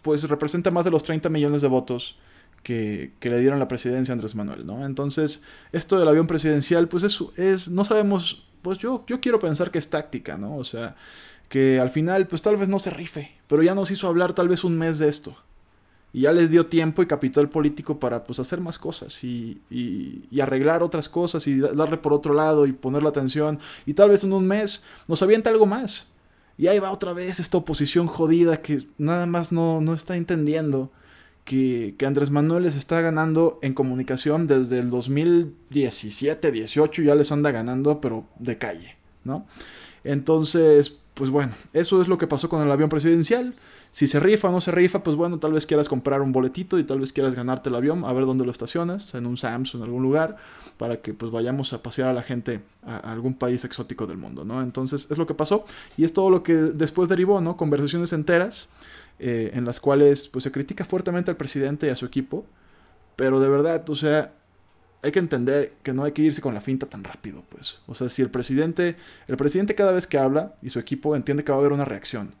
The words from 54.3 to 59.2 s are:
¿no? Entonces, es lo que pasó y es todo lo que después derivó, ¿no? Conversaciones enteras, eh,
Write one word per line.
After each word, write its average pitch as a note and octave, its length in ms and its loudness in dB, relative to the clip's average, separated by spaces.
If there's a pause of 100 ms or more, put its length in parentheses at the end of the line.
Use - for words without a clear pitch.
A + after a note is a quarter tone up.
¿no? B2 180 -6
Entonces, C3 480 -6
es D3+ 80 -4
lo D#3+ 80 0
que D3+ 80 -6
pasó - 300 0 (300)
y D#3+ 100 4
es E3 80 -2
todo F#3+ 180 4
lo F3+ 100 6
que E3+ 140 2
después D#3+ 520 0
derivó, F#3 320 2
¿no? E3+ 160 -2
Conversaciones D#3 580 0
enteras, F3 540 0 (520)
eh, A2+ 340 -4